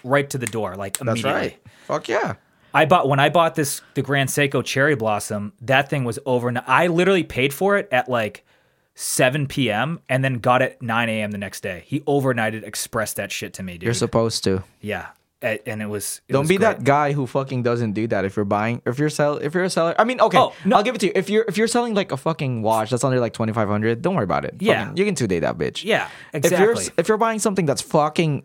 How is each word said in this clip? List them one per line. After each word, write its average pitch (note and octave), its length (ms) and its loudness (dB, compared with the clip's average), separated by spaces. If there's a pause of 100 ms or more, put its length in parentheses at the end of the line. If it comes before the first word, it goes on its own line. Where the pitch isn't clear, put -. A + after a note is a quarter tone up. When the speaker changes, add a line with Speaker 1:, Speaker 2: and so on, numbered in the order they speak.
Speaker 1:
right C#3 260 0
to C#3+ 80 -4
the B2 80 -4
door, G#2 300 -4
like, G2 220 -6
Speaker 2:
That's B2 100 -4 (120)
Speaker 1:
immediately. C3 200 0
Speaker 2:
right. - 180 -6 (280)
Fuck D3+ 220 -4
yeah. G4+ 260 -2 (400)
Speaker 1:
I D3 120 6
bought, D#3+ 220 4
when C3+ 120 2
I D3 80 4
bought E3 260 2
this, - 260 -2 (140)
the C#3 80 -2
Grand C3+ 280 0
Seiko C#3 340 0
Cherry C#3+ 300 2
Blossom, G#2 580 -2 (100)
that C3 280 2
thing C#3 140 -2
was A#2 200 -6
overnight. B2 420 0
I C#3 200 4
literally F3+ 380 2
paid C3+ 280 -2
for G3 240 0
it G3+ 160 -4
at, B2+ 160 2
like, A2+ 360 -2 (500)
seven C3+ 520 0
P C3 240 0
M C3 380 -2
and C3 140 2
then C3 160 0
got B2 240 4
it - 200 -4
nine A#2 260 0
A A2 140 -2
M G#2 100 -4
the G2+ 60 -8
next F#2+ 240 -10
day. F2+ 240 -8
He C#3+ 140 -4
overnighted, A#2+ 600 0
expressed - 540 -6
that G2+ 160 -6
shit - 220 -8
to - 80 -12
me, F#2 120 -8
dude. E2+ 100 -12
Speaker 2:
You're A#2 100 2
supposed A2+ 500 0
to. F#2 180 0 (200)
Speaker 1:
Yeah. G2+ 240 -6 (380)
A-, A2+ 140 -2 (100)
and G#2+ 140 -6
it G#2+ 60 -6
was, G#2 400 -8
it B2+ 60 0
Speaker 2:
Don't C#3 80 2
Speaker 1:
was D#3 80 -2
Speaker 2:
be F#3+ 60 4
Speaker 1:
great. G#3 100 2 (120)
Speaker 2:
that A#2+ 60 -8
guy C#3+ 280 4
who C#3+ 140 -2
fucking C3+ 380 -4
doesn't A#2+ 300 0
do G#2+ 120 0
that. G#2+ 180 0
If G2 120 -4
you're G#2 80 0
buying, G#2 420 0
if B2 140 -2
you're D3+ 80 2
sell-, D3 300 0
if D3+ 160 -6
you're F3+ 100 2
a F#3+ 60 -2
seller, E3 280 2
I A3 60 4
mean, A#3+ 160 -2
okay, G#3+ 180 4
Speaker 1:
Oh, - 140 2 (120)
no. F#3+ 120 4
Speaker 2:
I'll G3+ 80 4
give B3 100 0
it G#3 60 -8
to G#3 60 2
you. E3+ 100 0
If F#3+ 120 0
you're, G#3+ 200 2
if F3 100 -6
you're A3+ 80 4
selling, A#3+ 280 0
like, G3 180 0
a C3+ 40 -2
fucking C3 460 -4
watch A2 280 2
that's B2 120 0
under, B2+ 160 2
like, A2+ 140 0
twenty-five A2 340 0
hundred, A2 360 0
don't F3+ 120 0
worry D3 100 0
about C#2+ 200 0
it. C2 160 -8
Speaker 1:
Yeah. E3 240 2
Speaker 2:
Fucking, D#3 140 -6
you G3 60 2
can G#3 120 0
two-day F#2+ 240 0
that B1+ 180 -2
bitch. D2 260 -4
Speaker 1:
Yeah, D#3+ 220 0 (260)
Speaker 2:
If D3 200 0
you're, F#3+ 200 4
Speaker 1:
exactly. - 240 -6
Speaker 2:
if E3+ 120 2
you're G#3+ 80 4
buying A3 240 0
something F#3+ 260 2
that's C3+ 160 0
fucking D3+ 640 0